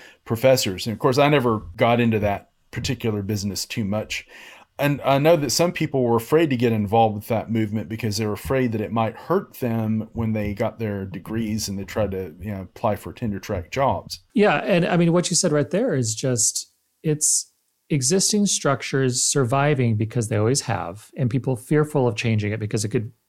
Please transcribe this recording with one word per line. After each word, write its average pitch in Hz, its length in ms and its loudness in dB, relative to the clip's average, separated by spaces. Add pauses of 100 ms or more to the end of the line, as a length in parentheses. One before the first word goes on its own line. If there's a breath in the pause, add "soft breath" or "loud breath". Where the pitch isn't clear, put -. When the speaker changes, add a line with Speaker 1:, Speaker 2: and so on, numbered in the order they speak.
(260 loud breath)
Speaker 1:
professors. 117 600 2
And 117 60 -4
of 104 80 -6
course, 131 180 2
I 143 120 6
never 123 300 4 (180)
got 120 240 4
into 113 180 4
that 101 300 -2 (220)
particular 117 500 -4
business 98 440 -4
too 113 200 -4
much. 107 420 -6 (500 loud breath)
And 143 280 0
I 139 120 4
know 156 200 6
that 143 140 -2
some 170 200 2
people 147 320 0
were 117 140 4
afraid 151 320 2
to 131 80 0
get 117 160 2
involved 107 420 2
with 104 140 -10
that 107 200 -2
movement 110 380 -2
because 107 300 -4
they 110 80 -2
were 104 80 -2
afraid 127 400 0
that 110 80 -2
it 92 100 -4
might 113 240 -2
hurt - 460 -4
them 110 500 -2
when 113 220 -2
they 104 200 -4
got 120 240 -4
their 101 280 -4
degrees 107 640 -6
and 98 100 -6
they 98 60 -8
tried 101 260 -2
to, 92 300 -6
you 104 100 -8
know, 95 120 -6
apply 104 340 -2
for 85 160 -12
tenure 101 260 -6
track 92 320 -8
jobs. 123 480 -2 (140)
Speaker 2:
Yeah. 196 240 4
And 180 280 0
I 175 120 2
mean, 170 160 4
what 175 160 2
you 170 80 0
said 165 160 2
right 147 160 2
there 214 240 0
is 120 200 0
just, - 560 -2 (320)
it's - 480 0 (400)
existing 185 580 2
structures 135 760 0
surviving 131 720 2
because 110 320 -2
they 110 80 -2
always 110 260 2
have, 90 540 -6
and 131 140 0
people 131 260 -2
fearful 151 540 2
of 110 80 -4
changing 107 340 0
it 110 80 -4
because 107 240 -2
it 110 60 -4
could 110 240 -2 (160)